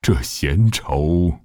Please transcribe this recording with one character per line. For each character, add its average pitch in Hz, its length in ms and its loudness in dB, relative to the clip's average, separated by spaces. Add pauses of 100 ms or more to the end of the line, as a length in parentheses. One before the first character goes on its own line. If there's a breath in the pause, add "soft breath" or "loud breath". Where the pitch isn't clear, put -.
这 - 220 2
闲 82 480 0
愁 85 760 0